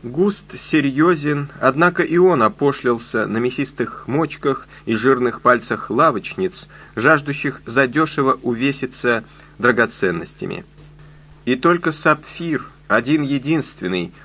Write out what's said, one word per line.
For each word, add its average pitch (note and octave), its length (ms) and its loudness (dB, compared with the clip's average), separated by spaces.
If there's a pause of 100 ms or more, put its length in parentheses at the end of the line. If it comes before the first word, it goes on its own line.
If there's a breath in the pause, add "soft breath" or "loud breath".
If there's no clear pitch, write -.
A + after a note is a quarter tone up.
Густ E3 560 -2
серьезен, C#3+ 880 0 (100)
однако D#3+ 420 2
и D#3+ 160 0
он F3 240 6
опошлился A#2 840 0
на G2+ 100 -2
мясистых B2+ 680 -4
мочках C#3+ 600 -2 (200 loud breath)
и A2+ 80 0
жирных B2 460 0
пальцах A#2 500 0
лавочниц, G#2+ 760 0 (280 loud breath)
жаждущих C#3+ 720 0
задешево C3+ 760 2
увеситься B2+ 840 -2 (360 loud breath)
драгоценностями. F#2+ 1040 -2 (800 soft breath)
И B2+ 100 2
только E3+ 360 2
сапфир, D3+ 760 -2 (220)
один-единственный, B2 1200 -2 (140 loud breath)